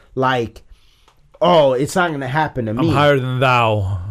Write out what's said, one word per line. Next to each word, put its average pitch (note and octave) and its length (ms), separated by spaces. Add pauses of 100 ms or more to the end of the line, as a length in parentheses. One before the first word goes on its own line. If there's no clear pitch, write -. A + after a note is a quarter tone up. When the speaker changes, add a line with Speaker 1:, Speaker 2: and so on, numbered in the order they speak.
(140)
Speaker 1:
like, B2+ 480 (800)
"Oh, D#3 340
it's C3+ 220
not F3 160
gonna C#3 160
happen C#3 360
to G#2+ 60
Speaker 2:
I'm A2 80
Speaker 1:
me." E3 120
Speaker 2:
higher C#3+ 280
than B2+ 220
thou, A2 600 (100)